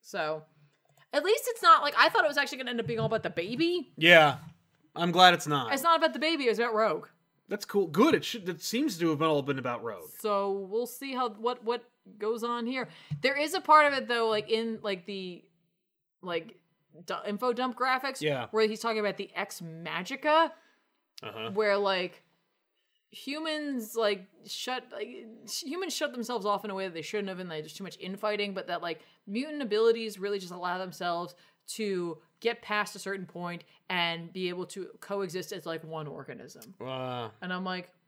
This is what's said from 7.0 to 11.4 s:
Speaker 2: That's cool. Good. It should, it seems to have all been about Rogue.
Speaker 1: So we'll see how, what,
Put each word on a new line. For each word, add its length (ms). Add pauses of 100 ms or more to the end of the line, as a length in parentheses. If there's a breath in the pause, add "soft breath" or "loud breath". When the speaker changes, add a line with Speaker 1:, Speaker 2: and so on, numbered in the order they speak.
Speaker 2:
That's 160
cool. 220
Good. 260
It 100
should, 240
it 140
seems 380
to 100
have 140
all 180
been 160
about 260
Rogue. 260 (100)
Speaker 1:
So 320 (180)
we'll 160
see 280
how, 160
what, 340